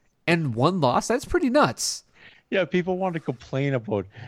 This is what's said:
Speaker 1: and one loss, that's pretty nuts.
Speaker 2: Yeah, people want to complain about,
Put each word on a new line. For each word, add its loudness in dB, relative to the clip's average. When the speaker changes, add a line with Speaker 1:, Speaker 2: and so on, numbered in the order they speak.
Speaker 1:
and 0
one 2
loss, 2
that's 0
pretty 0
nuts. 0
Speaker 2:
Yeah, 2
people 0
want -2
to -4
complain -4
about, -2